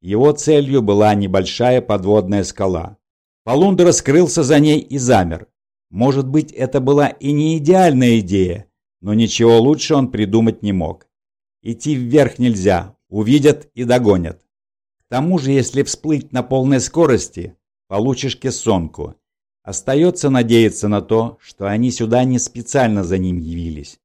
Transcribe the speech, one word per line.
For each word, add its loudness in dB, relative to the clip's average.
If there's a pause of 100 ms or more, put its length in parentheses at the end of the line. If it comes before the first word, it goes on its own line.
Его 2
целью 2
была 2
небольшая 0
подводная 0
скала. -6 (480)
Полундра 2
скрылся 2
за 4
ней 4
и -8
замер. 0 (420)
Может 0
быть, -2
это -4
была 2
и -6
не 0
идеальная 4
идея, -2 (340)
но -4
ничего 4
лучше 0
он 0
придумать 0
не -4
мог. -6 (540)
Идти -6
вверх 0
нельзя, 0 (100)
увидят 2
и -8
догонят. 0 (640)
К -20
тому -2
же, -2
если 0
всплыть -6
на -4
полной 0
скорости, -2 (320)
получишь -4
кессонку. -4 (480)
Остаётся -2
надеяться 2
на -2
то, -4
что -12
они -2
сюда 0
не -2
специально -4
за -2
ним -4
явились. -10